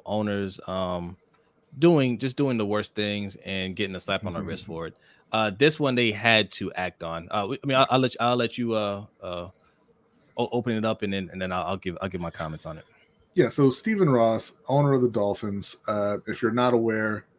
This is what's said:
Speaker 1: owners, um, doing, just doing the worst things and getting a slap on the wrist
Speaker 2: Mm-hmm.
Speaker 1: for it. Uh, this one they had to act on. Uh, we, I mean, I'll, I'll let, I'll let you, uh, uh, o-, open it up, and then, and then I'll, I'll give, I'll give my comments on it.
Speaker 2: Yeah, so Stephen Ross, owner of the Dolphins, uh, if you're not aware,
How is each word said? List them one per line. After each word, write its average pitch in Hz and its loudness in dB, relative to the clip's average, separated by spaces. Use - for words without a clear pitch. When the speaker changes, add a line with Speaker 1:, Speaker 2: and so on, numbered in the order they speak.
Speaker 1:
owners, 101 -4
um, 90 -6
doing, 139 4
just 127 -4
doing 135 0
the 107 0
worst 104 -2
things 104 -4
and 95 -6
getting 95 -4
a 90 -8
slap 95 -4
on 90 -6
the 82 -6
wrist 82 -8
Speaker 2:
Mm-hmm. - -12
Speaker 1:
for 82 -8
it. 80 -14
Uh, 110 2
this 139 2
one 135 2
they 120 2
had 110 4
to 98 -6
act 90 -6
on. 82 -8
Uh, 101 -2
we, 139 -6
I - -6
mean, 135 2
I'll, 135 8
I'll 131 6
let, 127 0
I'll 120 2
let 120 -2
you, 117 0
uh, 101 -2
uh, 90 -8
o-, 117 0
open 120 0
it 110 0
up, 110 0
and 101 -2
then, 95 -4
and 95 -8
then 92 -4
I'll, 90 -2
I'll 92 -4
give, 90 -6
I'll 95 -4
give 90 -6
my 85 -6
comments 78 -8
on 78 -12
it. - -18
Speaker 2:
Yeah, 143 4
so 139 4
Stephen 196 2
Ross, 113 2
owner 143 4
of 127 4
the 123 4
Dolphins, 101 -2
uh, 104 0
if 113 -6
you're 110 2
not 123 2
aware, 110 0